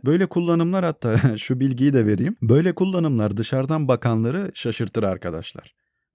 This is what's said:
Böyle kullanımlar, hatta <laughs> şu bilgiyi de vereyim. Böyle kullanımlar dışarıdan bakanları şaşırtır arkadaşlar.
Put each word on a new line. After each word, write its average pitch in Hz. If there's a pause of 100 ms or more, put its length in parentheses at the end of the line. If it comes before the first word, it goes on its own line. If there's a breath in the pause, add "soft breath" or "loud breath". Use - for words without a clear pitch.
Böyle 175
kullanımlar, 175
hatta 117
<laughs> -
şu 127
bilgiyi 135
de 120
vereyim. 107
Böyle 151
kullanımlar 147
dışarıdan 135
bakanları 120
şaşırtır 113
arkadaşlar. 90 (400)